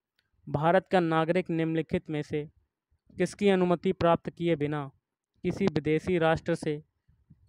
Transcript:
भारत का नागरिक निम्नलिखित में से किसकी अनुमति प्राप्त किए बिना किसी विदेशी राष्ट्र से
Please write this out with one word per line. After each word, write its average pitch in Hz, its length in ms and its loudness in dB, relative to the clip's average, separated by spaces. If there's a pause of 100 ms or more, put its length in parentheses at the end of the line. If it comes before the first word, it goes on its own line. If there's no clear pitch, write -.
(500)
भारत 160 420 2
का 190 80 4
नागरिक 160 500 0
निम्नलिखित 160 600 -2
में 151 120 -4
से 151 280 -8 (680)
किसकी 180 320 0
अनुमति 180 420 2
प्राप्त 170 380 0
किए 170 260 -2
बिना 147 360 -6 (520)
किसी 175 220 -2
विदेशी 156 520 -2
राष्ट्र 160 380 0
से 156 280 -6 (640)